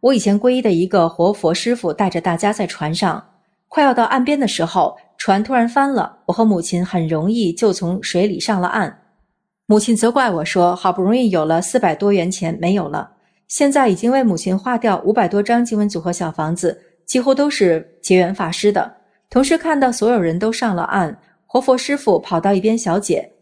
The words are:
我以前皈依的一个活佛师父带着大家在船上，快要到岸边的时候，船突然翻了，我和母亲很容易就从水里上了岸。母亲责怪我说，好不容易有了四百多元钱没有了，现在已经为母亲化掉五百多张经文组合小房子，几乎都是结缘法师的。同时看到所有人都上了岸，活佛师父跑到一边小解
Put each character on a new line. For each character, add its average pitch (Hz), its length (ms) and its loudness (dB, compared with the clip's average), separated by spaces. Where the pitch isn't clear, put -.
我 262 140 4
以 240 40 2
前 202 200 2
皈 247 120 4
依 254 120 0
的 226 80 2
一 175 160 2
个 180 220 2
活 175 240 0
佛 180 200 0
师 233 220 -2
父 190 180 -6
带 196 160 0
着 175 120 -4
大 170 160 -2
家 202 160 0
在 208 140 -4
船 160 280 -6
上， 175 280 -2
快 - 140 0
要 277 100 4
到 240 120 2
岸 254 200 0
边 285 140 0
的 262 100 0
时 - 160 -2
候， 165 320 0
船 202 260 0
突 262 80 -6
然 233 160 2
翻 277 240 0
了， - 340 -4
我 180 60 -2
和 226 100 0
母 208 180 2
亲 175 240 -2
很 175 220 -2
容 160 240 -2
易 220 220 0
就 208 180 0
从 185 320 -4
水 180 240 0
里 196 140 -4
上 208 180 -2
了 180 100 0
岸。 196 300 -4
母 214 120 4
亲 226 160 2
责 226 160 2
怪 247 200 2
我 165 140 -2
说， 175 300 2
好 185 160 -2
不 185 120 -2
容 196 120 2
易 247 140 2
有 170 160 2
了 160 160 0
四 208 180 -2
百 175 160 0
多 202 180 0
元 180 180 0
钱 170 280 -4
没 175 160 0
有 175 140 -2
了， 156 220 -8
现 285 220 0
在 277 180 4
已 196 60 4
经 226 160 -2
为 269 120 2
母 202 140 2
亲 185 220 -2
化 240 200 -4
掉 226 260 0
五 202 80 2
百 214 160 2
多 202 140 0
张 233 200 2
经 226 160 -2
文 208 80 0
组 196 140 -4
合 175 100 -4
小 170 220 -4
房 160 240 -4
子， - 240 -4
几 254 140 0
乎 262 140 2
都 285 140 0
是 180 540 0
结 185 140 2
缘 185 180 2
法 175 160 -6
师 208 220 0
的。 - 180 -2
同 262 160 2
时 320 140 0
看 320 200 -2
到 262 140 2
所 226 180 0
有 240 100 2
人 165 180 -2
都 220 140 -2
上 226 220 -2
了 170 100 -2
岸， 170 320 -2
活 - 140 0
佛 254 180 2
师 277 180 -4
父 208 220 0
跑 170 220 -2
到 196 120 2
一 196 80 2
边 220 160 0
小 190 220 -2
解 - 320 -4